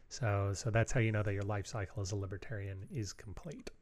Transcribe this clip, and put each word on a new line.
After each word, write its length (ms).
So, 460
so 160
that's 220
how 80
you 120
know 100
that 120
your 100
life 220
cycle 360
as 100
a 40
libertarian 760
is 220
complete, 580